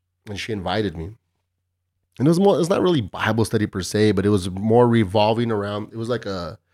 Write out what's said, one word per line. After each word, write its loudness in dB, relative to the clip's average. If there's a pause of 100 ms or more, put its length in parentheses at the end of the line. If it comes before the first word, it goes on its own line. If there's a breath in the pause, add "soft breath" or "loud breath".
(280)
and -10
she -10
invited -4
me. -10 (1040)
And 2
it 6
was 4
more, 4
it's 0
not 0
really 2
Bible -2
study 0
per -8
se, 2
but 0
it 2
was 0
more 4
revolving 2
around, -6
it -14
was -8
like -6
a, -8 (160)